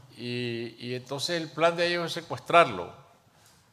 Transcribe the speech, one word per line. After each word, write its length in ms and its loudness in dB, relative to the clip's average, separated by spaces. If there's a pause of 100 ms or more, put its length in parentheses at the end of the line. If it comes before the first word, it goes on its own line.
(160)
Y, 640 -6
y 160 -10
entonces 480 -6
el 80 -10
plan 260 2
de 120 0
ellos 180 -2
es 80 -8
secuestrarlo, 800 2 (800)